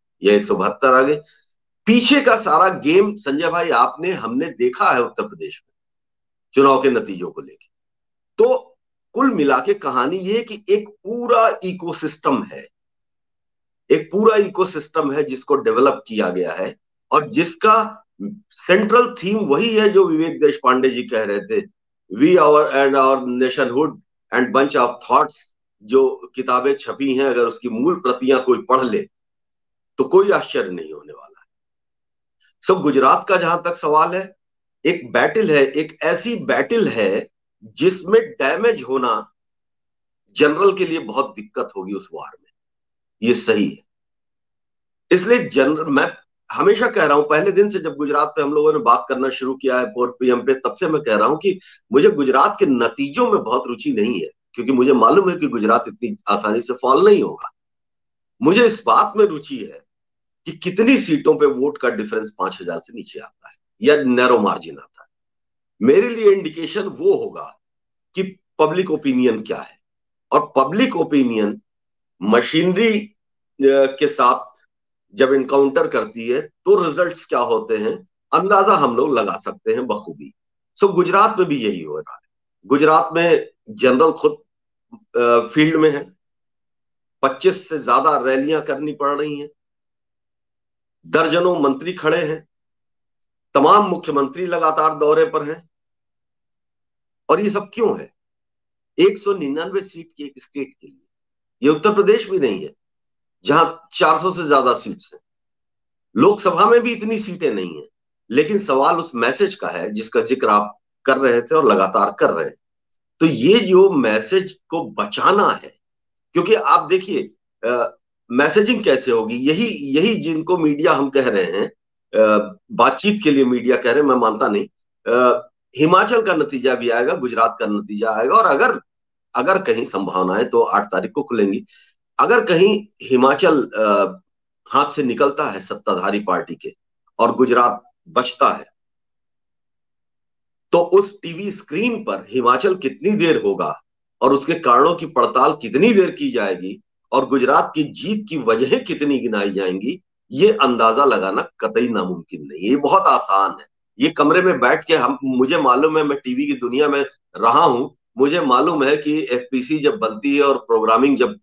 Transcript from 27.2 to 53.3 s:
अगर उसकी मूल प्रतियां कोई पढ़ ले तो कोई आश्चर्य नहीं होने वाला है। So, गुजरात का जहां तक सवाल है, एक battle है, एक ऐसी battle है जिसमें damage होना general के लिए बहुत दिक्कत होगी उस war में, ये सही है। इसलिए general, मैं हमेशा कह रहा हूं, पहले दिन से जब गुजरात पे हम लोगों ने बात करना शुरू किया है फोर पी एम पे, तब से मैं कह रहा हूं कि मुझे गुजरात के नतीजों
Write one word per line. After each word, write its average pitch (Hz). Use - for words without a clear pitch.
अगर 123
उसकी 120
मूल 131
प्रतियां 127
कोई 123
पढ़ 131
ले 107
तो 135
कोई 190
आश्चर्य 131
नहीं 80
होने 73
वाला -
है। -
So, 185
गुजरात 143
का 185
जहां 175
तक 170
सवाल 160
है, 190
एक -
battle 156
है, 143
एक 147
ऐसी 175
battle 180
है 107
जिसमें 185
damage 175
होना 123
general 180
के 180
लिए 160
बहुत 123
दिक्कत 110
होगी 95
उस 95
war -
में, -
ये 117
सही 104
है। -
इसलिए 185
general, 143
मैं 147
हमेशा 208
कह 202
रहा 143
हूं, 151
पहले 151
दिन 202
से 190
जब 151
गुजरात 147
पे 151
हम 143
लोगों 151
ने 151
बात 120
करना 131
शुरू 131
किया 131
है 123
फोर 123
पी 127
एम 117
पे, 135
तब -
से 151
मैं 156
कह 113
रहा 107
हूं 151
कि 190
मुझे 165
गुजरात 139
के 196
नतीजों 139